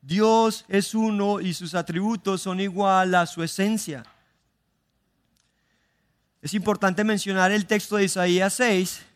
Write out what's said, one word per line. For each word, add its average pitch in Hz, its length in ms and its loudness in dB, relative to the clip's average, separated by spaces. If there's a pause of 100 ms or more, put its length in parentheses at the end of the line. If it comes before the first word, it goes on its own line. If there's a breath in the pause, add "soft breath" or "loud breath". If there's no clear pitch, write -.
Dios 220 640 2
es 196 260 0
uno 208 480 0
y 180 140 -4
sus 170 180 -10
atributos 185 680 -2
son 185 180 -4
igual 190 560 2
a 175 100 4
su 165 160 -10
esencia. 170 640 -4 (2500)
Es 147 100 -8
importante 196 500 0
mencionar 196 480 0
el 208 140 0
texto 208 300 -2
de 202 80 2
Isaías 185 500 2
seis 196 480 0 (140)